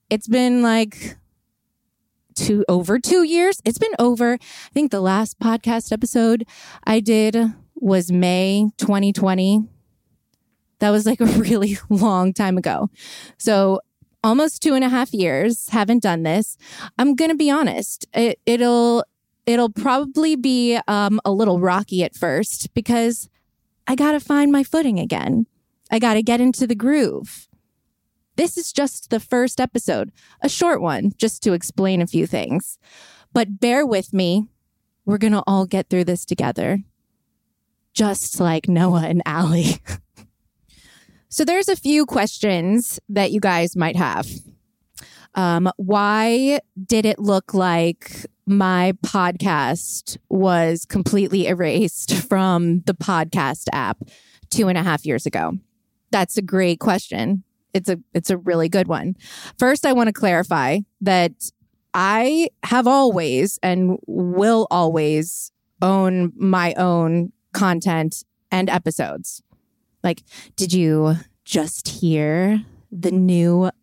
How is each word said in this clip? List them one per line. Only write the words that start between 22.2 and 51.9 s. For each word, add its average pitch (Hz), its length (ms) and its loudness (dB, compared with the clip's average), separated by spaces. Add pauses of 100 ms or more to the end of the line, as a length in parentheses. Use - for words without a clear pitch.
because 233 560 -2 (580)
I 254 80 0
gotta 294 240 2
find 285 320 2
my 277 120 4
footing 269 360 0
again. 143 480 -2 (420)
I 220 100 0
gotta 220 220 2
get 240 200 0
into 254 260 2
the 233 80 0
groove. 233 720 -2 (880)
This 339 200 -2
is 339 140 -8
just - 380 -4
the 220 100 0
first 247 400 -2
episode, 196 520 -4 (300)
a 277 80 0
short 349 320 0
one, 170 360 -2
just - 260 -4
to 202 100 2
explain 185 480 -2
a 175 60 -2
few 165 180 0
things. - 520 -4 (560)
But 202 260 -2
bear 254 260 2
with 208 280 -2
me. 190 340 0 (580)
We're 202 120 0
gonna 208 300 2
all 196 180 2
get 190 240 -4
through 180 160 2
this 175 200 -4
together, - 540 -2 (1120)
just - 460 -4
like 165 300 0
Noah 175 380 2
and 170 180 0
Allie. 160 600 0
<laughs> - 260 -14 (1200)
So 311 120 0
there's 370 240 0
a 381 80 0
few 294 280 2
questions 208 1000 -2
that 202 240 0
you 208 80 0
guys 175 380 0
might 165 180 0
have. 123 320 -2 (1080)
Um, 180 440 0
why 220 800 0 (260)
did 220 200 2
it 214 140 0
look 202 340 0
like 170 720 0 (200)
my 185 560 2
podcast 175 1160 -2 (100)
was 170 560 0
completely 190 640 0
erased 175 640 -2